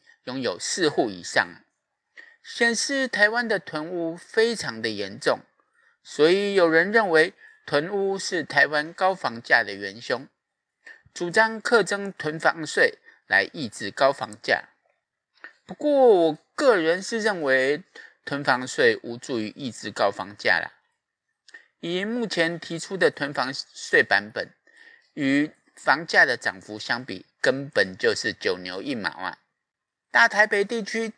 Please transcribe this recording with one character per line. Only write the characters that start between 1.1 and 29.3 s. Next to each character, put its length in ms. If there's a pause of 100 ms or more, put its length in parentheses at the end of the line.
上， 400 (800)
显 320
示 320
台 220
湾 180
的 120
囤 300
屋 260
非 400
常 260
的 80
严 300
重。 200 (640)
所 260
以 240
有 160
人 220
认 180
为 240 (320)
囤 240
屋 280
是 260
台 240
湾 260
高 220
房 260
价 220
的 100
元 260
凶， 280 (840)
主 160
张 300
课 240
征 300
囤 260
房 260
税 340 (280)
来 240
抑 160
制 220
高 220
房 200 (100)
价。 280 (960)
不 80
过 340
我 300 (180)
个 220
人 240
是 180
认 220
为 420 (400)
囤 200
房 240
税 360
无 140
助 220
于 100
抑 220
制 200
高 200
房 260
价 220
啦。 140 (1040)
以 260
目 200
前 340
提 200
出 160
的 160
囤 220
房 200
税 480
版 300
本， 220 (640)
与 360 (240)
房 320
价 160
的 140
涨 240
幅 180
相 240
比， 220 (160)
根 260
本 300
就 180
是 160
九 280
牛 220
一 140
毛 140
啊。 300 (680)